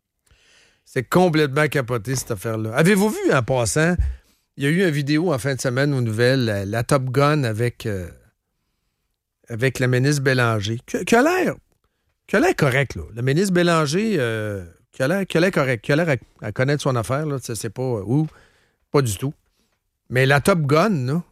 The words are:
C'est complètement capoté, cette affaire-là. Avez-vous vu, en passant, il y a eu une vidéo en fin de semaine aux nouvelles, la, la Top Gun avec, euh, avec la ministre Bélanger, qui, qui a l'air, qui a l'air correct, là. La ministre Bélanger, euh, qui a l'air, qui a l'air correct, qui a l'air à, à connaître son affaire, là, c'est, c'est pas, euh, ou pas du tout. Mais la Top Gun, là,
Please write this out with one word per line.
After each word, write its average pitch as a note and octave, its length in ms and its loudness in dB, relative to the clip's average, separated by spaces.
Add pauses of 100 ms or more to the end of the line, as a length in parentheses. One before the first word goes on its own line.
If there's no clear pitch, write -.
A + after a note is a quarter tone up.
(840)
C'est C3 180 -6
complètement D3+ 640 2
capoté, B2+ 480 -4
cette - 160 -6
affaire-là. A2 420 -6
Avez-vous F#3+ 360 4
vu, E4+ 240 0
en C3 100 2
passant, C3 520 0 (640)
il C#3 60 -6
y C#3 40 2
a - 20 2
eu F3 140 2
une F3 60 2
vidéo D3+ 440 0
en C3+ 40 0
fin C3+ 160 -4
de A#2+ 80 -6
semaine C#3 320 0
aux C3 80 0
nouvelles, B2 440 2
la, G2+ 200 -2
la A2 180 -4
Top C3+ 280 2
Gun C#3+ 320 2
avec, A#2 420 -4
euh, F#2+ 220 -6 (1400)
avec A#2+ 300 -2
la B2+ 80 2
ministre C3 360 2
Bélanger, A#2 640 0
qui, - 180 -4
qui A#3 100 4
a A#3+ 60 6
l'air, D#4+ 320 0 (760)
qui - 100 -2
a - 20 2
l'air F3 160 2
correct, C3+ 400 0
là. F#2+ 80 -10 (100)
La A#2 80 -10
ministre E3 320 0
Bélanger, F3 640 2
euh, G#2+ 460 -4 (280)
qui - 120 -6
a C3 40 0
l'air, F#3+ 200 -2
qui - 100 0
a D#3+ 40 4
l'air F#3+ 100 2
correct, C3 340 -2
qui D3 60 0
a C#3+ 60 2
l'air E3+ 120 0 (320)
à, A#2 60 -10
à G#2 40 -8
connaître C#3 300 -2
son C3+ 140 0
affaire, C3 320 -2
là, C#3 140 -4
c'est, B2 140 -10
c'est A2 140 -8
pas, B2 140 -8
euh, A#2 240 -4
ou D3 180 2 (640)
pas D3 120 4
du A2 120 -4
tout. C#3 180 -6 (760)
Mais B2+ 160 2
la C#3 160 4
Top F#3+ 200 2
Gun, D3+ 440 2
là, D3+ 160 -2 (100)